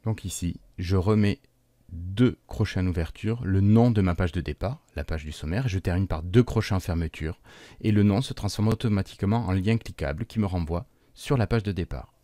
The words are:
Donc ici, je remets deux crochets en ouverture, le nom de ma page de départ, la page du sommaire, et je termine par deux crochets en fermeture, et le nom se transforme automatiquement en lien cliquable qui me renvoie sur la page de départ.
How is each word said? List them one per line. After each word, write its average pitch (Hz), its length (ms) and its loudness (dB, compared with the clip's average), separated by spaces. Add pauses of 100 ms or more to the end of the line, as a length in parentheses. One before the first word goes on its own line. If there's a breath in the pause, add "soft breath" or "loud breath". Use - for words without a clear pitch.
Donc 110 200 -4
ici, 87 340 -6 (200)
je 92 180 0
remets 104 440 4 (500)
deux 95 560 0
crochets - 340 -2
en 92 60 2
ouverture, 92 580 -4
le 95 160 2
nom 110 300 6
de 107 100 2
ma 90 140 2
page 90 180 0
de 92 80 -2
départ, 85 400 -6 (160)
la 76 80 -4
page 78 200 -6
du 76 80 -10
sommaire, 90 340 -4
et - 20 0
je 95 100 -2
termine 92 300 0
par 78 140 -4
deux 90 200 4
crochets - 320 0
en 92 60 0
fermeture, 80 600 -6 (400 loud breath)
et 110 120 0
le 104 100 4
nom 101 200 4
se - 100 -8
transforme 104 360 -2
automatiquement 107 800 -2
en 92 60 -2
lien 95 240 2
cliquable 78 480 -6
qui - 140 -6
me 104 80 0
renvoie 87 400 -4 (280 soft breath)
sur - 220 -2
la 110 100 2
page - 180 0
de 104 80 -2
départ. 82 520 -8